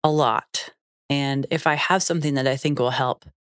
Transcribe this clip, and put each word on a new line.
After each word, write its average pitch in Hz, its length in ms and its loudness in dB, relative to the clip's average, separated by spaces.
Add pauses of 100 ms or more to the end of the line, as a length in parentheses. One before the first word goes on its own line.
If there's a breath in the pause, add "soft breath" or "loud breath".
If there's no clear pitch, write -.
a 156 80 4
lot. 139 580 0 (400)
And 139 420 0
if 165 160 -2
I 151 60 4
have 180 300 0
something 151 320 0
that 135 120 0
I 135 100 2
think 147 220 -2
will 123 120 2
help 127 340 -2 (180)